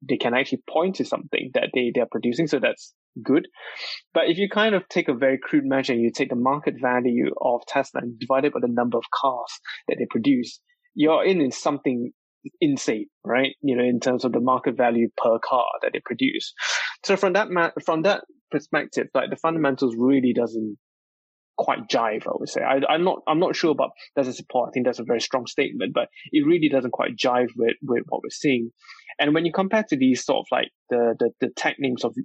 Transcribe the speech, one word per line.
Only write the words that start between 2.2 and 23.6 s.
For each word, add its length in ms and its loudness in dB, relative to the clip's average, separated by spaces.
So 140 0
that's 340 -4
good. 240 2
But 140 2
if 100 0
you 100 0
kind 280 2
of 120 -4
take 200 -2
a 60 0
very 220 2
crude 280 0
measure, 280 0
you 220 2
take 160 -2
the 60 -2
market 440 0
value 600 0
of 260 0
Tesla 340 -4
and 180 -10
divide 260 0
it 100 0
by 80 -4
the 60 0
number 280 0
of 160 -2
cars 380 -2
that 100 -2
they 100 -2
produce, 520 0
you're 300 4
in, 160 4
in 100 2
something 600 -2
insane, 460 0
right? 260 2
You 140 2
know, 80 2
in 140 2
terms 260 0
of 80 0
the 80 0
market 360 0
value 400 2
per 240 2
car 260 0
that 100 -2
they 120 -4
produce. 500 -4
So 120 2
from 160 2
that 180 0
ma-, 200 2
from 180 0
that 200 2
perspective, 600 -2
like, 160 0
the 80 -6
fundamentals 600 0
really 340 4
doesn't 440 -2
quite 280 -2
jive, 400 0
I 80 -4
would 140 -6
say. 140 -2
I, 180 2
I'm 120 2
not, 140 2
I'm 100 2
not 160 2
sure 160 2